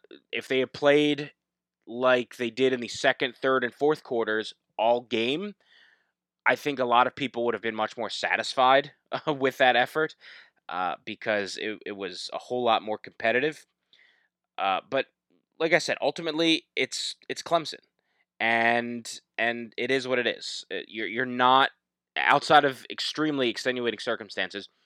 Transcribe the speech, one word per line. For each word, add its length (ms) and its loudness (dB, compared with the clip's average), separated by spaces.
if 180 -8
they 120 2
had 120 -2
played 600 2
like 500 2
they 140 -4
did 220 2
in 80 -4
the 80 -8
second, 460 -2
third, 300 0
and 100 -4
fourth 300 0
quarters 500 -2
all 220 4
game, 540 -2
I 100 4
think 220 -6
a 60 0
lot 220 4
of 100 -6
people 280 -6
would 100 0
have 80 -8
been 120 -4
much 220 -4
more 140 -8
satisfied, 800 2
<laughs> 160 -6
uh, 60 -2
with 260 -2
that 180 6
effort, 380 0
uh, 360 -4
because 520 -4
it, 280 -6
it 80 -8
was 400 -10
a 60 -8
whole 240 -6
lot 200 2
more 160 -6
competitive. 680 -2
Uh, 300 0
but 180 -2
like 140 0
I 60 0
said, 220 -2
ultimately, 640 0
it's, 400 -4
it's 140 -8
Clemson. 380 -2
And, 800 0
and 380 -2
it 140 -4
is 160 0
what 120 0
it 80 0
is. 440 -6
Uh, 160 -6
you're, 220 -8
you're 180 -4
not, 440 4
outside 480 6
of 260 -2
extremely 580 -2
extenuating 500 -2
circumstances, 720 -6